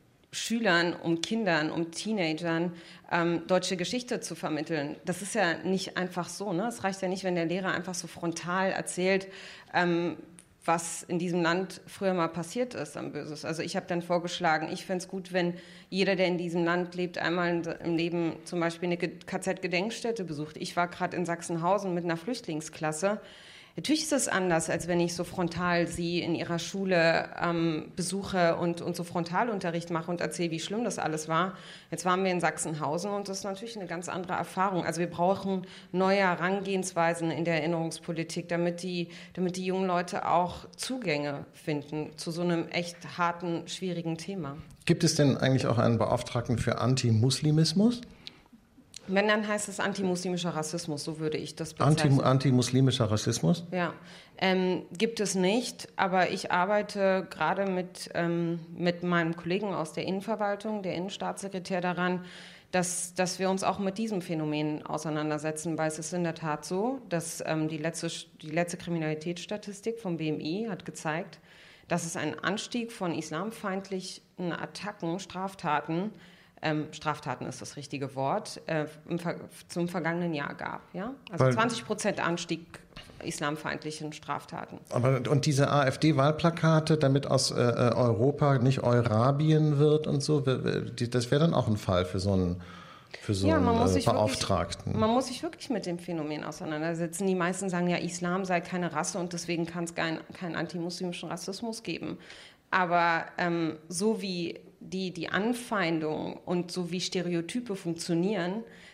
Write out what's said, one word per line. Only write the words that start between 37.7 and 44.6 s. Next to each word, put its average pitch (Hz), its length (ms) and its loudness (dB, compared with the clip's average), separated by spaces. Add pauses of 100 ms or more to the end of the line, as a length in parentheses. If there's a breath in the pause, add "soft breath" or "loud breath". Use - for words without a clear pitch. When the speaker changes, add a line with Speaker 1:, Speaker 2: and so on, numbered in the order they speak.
Speaker 1:
damit 175 340 0
die, 180 240 -4 (280 loud breath)
damit 180 200 -2
die 185 100 -6
jungen 185 220 2
Leute 180 400 0
auch 175 480 2
Zugänge 147 800 -2
finden 151 640 -4
zu - 140 -6
so 165 100 -4
einem 170 260 2
echt 170 300 -4 (200)
harten, 170 500 0
schwierigen 165 500 -4
Thema. 160 400 -8 (260)